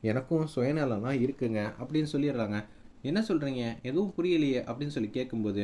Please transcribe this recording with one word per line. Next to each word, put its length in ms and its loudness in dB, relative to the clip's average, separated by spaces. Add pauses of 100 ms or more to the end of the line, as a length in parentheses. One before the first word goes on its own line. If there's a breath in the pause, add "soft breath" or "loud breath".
எனக்கும் 460 2
சுயநலம்லாம் 720 0
இருக்குங்க" 380 0 (160)
அப்படின்னு 360 -2
சொல்லிடுறாங்க. 460 0 (440 loud breath)
"என்ன 200 0
சொல்றீங்க? 600 0
எதுவும் 320 0
புரியலையே" 480 4
அப்படின்னு 340 -4
சொல்லி 140 0
கேட்கும்போது 540 -2